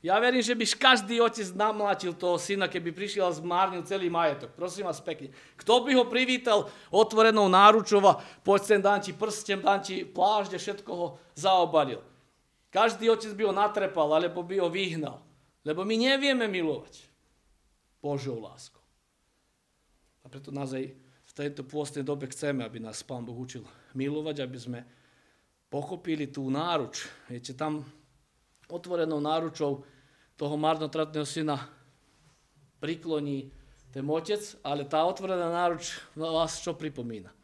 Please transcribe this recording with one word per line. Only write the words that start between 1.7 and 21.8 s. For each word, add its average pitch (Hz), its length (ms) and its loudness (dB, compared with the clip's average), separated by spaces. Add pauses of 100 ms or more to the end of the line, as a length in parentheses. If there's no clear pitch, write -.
toho 175 240 0
syna, 190 320 -2
keby 170 240 -6
prišiel 196 320 -2
a 175 80 0
zmárnil 175 480 0
celý 185 240 -4
majetok. 165 480 -2
Prosím 180 320 -8
vás 160 160 -6
pekne. 143 320 -10 (240)
Kto 233 240 4
by 262 160 4
ho 240 80 4
privítal 247 640 2 (240)
otvorenou 220 560 6
náručou 202 560 8
a: 165 160 6 (240)
„Poď 196 160 6
sem, 208 160 4
dám 202 240 4
ti 196 80 -8
prsten, 208 560 -4
dám 196 160 2
ti 185 240 -8
plášť,“ 190 480 0
a 175 80 -8
všetko - 320 -10
ho 175 240 -6 (160)
zaobalil? 156 640 4 (720)
Každý 214 400 2
otec 220 240 0
by 202 160 -4
ho 185 60 -2
natrepal, 196 580 0
alebo 170 320 0
by 190 160 -2
ho 175 80 0
vyhnal. 165 480 -6 (480)
Lebo 160 160 -4
my 220 160 0
nevieme 262 480 2
milovať 165 560 -4 (960)
Božou 135 400 -6
láskou. - 460 -20 (1400)
A 131 80 -20
preto 139 240 -16
naozaj 131 400 -6 (320)
v - 80 -20
tejto 143 320 -8
pôstnej 143 400 -6